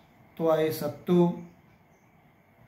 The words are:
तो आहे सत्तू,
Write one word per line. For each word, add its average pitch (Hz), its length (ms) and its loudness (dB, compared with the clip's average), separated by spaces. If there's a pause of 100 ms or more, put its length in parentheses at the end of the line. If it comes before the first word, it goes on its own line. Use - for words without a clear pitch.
(400)
तो 165 100 -2
आहे 156 240 2
सत्तू, 175 540 0 (1400)